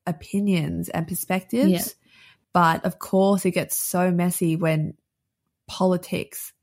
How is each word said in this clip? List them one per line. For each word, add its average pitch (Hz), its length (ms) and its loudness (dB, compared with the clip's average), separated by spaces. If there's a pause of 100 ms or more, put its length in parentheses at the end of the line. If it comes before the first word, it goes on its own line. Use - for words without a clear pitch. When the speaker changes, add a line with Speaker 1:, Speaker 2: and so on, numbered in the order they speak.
Speaker 1:
opinions 175 840 -2
and 165 180 -4
perspectives. 190 640 0
Speaker 2:
Yeah. 175 140 2 (720)
Speaker 1:
But 165 320 4
of 180 140 -4
course, 196 460 2
it 180 60 2
gets 156 260 -4
so 180 340 0
messy 175 440 0
when 160 380 0 (760)
politics - 960 -4